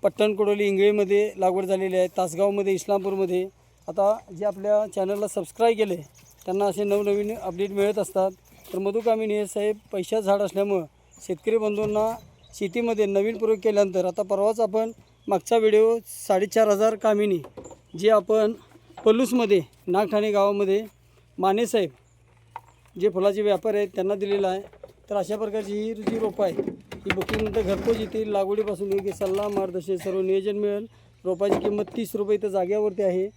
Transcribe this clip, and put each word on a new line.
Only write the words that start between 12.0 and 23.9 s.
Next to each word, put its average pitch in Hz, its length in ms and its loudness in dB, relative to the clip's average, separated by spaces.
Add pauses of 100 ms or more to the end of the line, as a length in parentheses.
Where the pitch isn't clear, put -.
शेतीमध्ये 214 520 0
नवीन 202 320 0
प्रयोग 220 220 0
केल्यानंतर, 196 460 2
आता 180 180 -4
परवाच 202 360 0
आपण 220 320 0 (360)
मागचा 202 300 0
व्हिडिओ 220 400 6 (100)
साडेचार 208 600 2
हजार 214 300 4
कामिनी 208 420 2 (540)
जे 202 160 2
आपण 214 440 4 (440)
पलूसमध्ये, 226 640 4 (260)
नागठाणे 208 440 0
गावामध्ये 202 520 2 (540)
मानेसाहेब 196 520 2 (1080)
जे 190 140 2
फुलाचे 190 320 0
व्यापारी 208 360 0
आहेत 208 180 -2